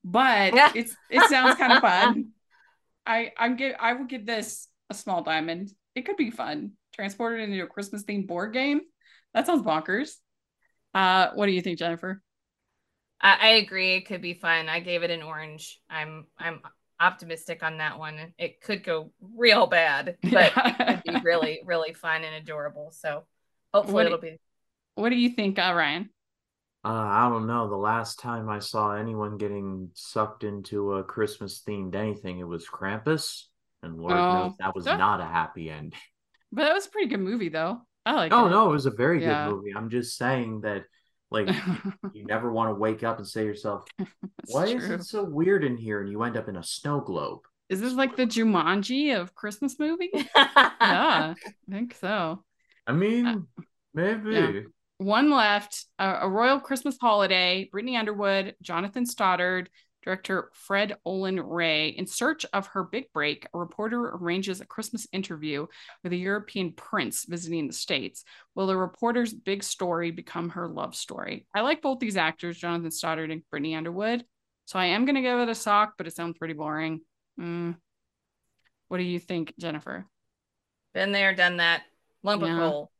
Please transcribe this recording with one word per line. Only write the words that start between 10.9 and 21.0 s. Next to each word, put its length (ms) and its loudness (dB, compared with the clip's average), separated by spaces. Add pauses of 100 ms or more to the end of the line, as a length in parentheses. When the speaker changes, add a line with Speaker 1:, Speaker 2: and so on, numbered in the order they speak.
Speaker 1:
Uh, 420 6
what 100 2
do 80 4
you 80 0
think, 180 -4
Jennifer? 420 -6 (1000)
Speaker 2:
I, 200 8
I 100 8
agree. 440 4
It 100 -2
could 160 -8
be 120 -8
fun. 340 0
I 140 -4
gave 220 -2
it 80 -2
an 120 -6
orange. 560 -14 (100)
I'm, 360 -10 (120)
I'm 240 -8 (380)
optimistic 640 -2
on 140 -4
that 200 -4
one. 400 -12
It 240 -8
could 220 -6
go 280 -4 (100)
real 460 6
bad, 520 2
Speaker 1:
<laughs> 40 -4
Speaker 2:
but 80 2
Speaker 1:
Yeah. 640 6
Speaker 2:
it 80 -10